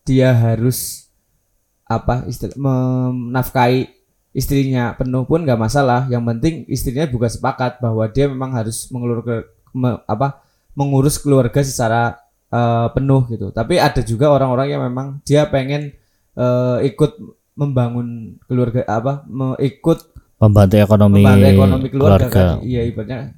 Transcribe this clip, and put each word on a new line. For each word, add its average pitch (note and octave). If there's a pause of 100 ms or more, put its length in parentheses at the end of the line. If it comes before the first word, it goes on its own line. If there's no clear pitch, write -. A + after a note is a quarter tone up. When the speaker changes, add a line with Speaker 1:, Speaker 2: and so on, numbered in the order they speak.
Speaker 1:
dia B2+
harus A2+ (760)
apa A#2
istilah, A#2
menafkahi B2+ (440)
istrinya C3
penuh B2+
pun D#3+
nggak B2
masalah. B2+
Yang A#2+
penting A#2 (120)
istrinya C3+
juga B2
sepakat B2
bahwa A2
dia C3+
memang C3
harus A2+
mengelur A#2+
ke, A#2 (360)
me-, B2+
apa, B2+ (320)
mengurus C#3
keluarga C3+
secara, A#2+ (300)
eh, A#2
penuh C3+
gitu. G#2+
Tapi A2+
ada C3+
juga A#2
orang-orang C3+
yang C#3+
memang C3+
dia D3
pengen, C#3 (400)
eh, B2
ikut C#3+ (400)
membangun A#2+
keluarga B2
apa, C3
me-, C3
ikut - (260)
Speaker 2:
Membantu G2+
ekonomi G#2
Speaker 1:
membantu G2
ekonomi G2
keluarga G2
Speaker 2:
keluarga. F#2+
Speaker 1:
kan. C#2
Iya, A#2+
ibaratnya A2+ (180)